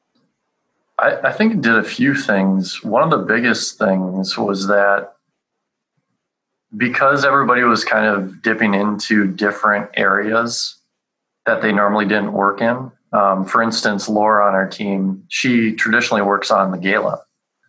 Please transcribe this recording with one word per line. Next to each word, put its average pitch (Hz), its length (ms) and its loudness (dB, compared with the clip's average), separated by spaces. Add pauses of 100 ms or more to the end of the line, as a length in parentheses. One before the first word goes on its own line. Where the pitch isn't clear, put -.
(1000)
I, - 300 0
I - 40 -4
think 220 200 0
it 190 80 -2
did 117 140 2
a 107 80 2
few 139 300 0
things. 95 720 0
One 113 180 2
of - 80 2
the 107 160 0
biggest 113 540 -2
things 95 580 -2
was 101 300 -2
that 101 460 2 (1600)
because 135 500 0
everybody 127 380 2
was 113 200 2
kind 107 220 0
of 98 360 -2
dipping 110 320 0
into 104 540 0
different 104 680 -2
areas 107 800 -2 (680)
that 113 160 0
they 107 100 0
normally 104 340 2
didn't 104 280 -2
work 98 280 0
in. 123 300 -2 (220)
Um, 98 320 2
for 117 160 0
instance, 110 460 -2
Laura 107 400 2
on 95 60 2
our 95 140 0
team, 95 600 -4
she 117 460 0
traditionally 110 480 0
works 101 280 0
on 98 220 2
the 92 60 -6
gala 98 440 -2 (480)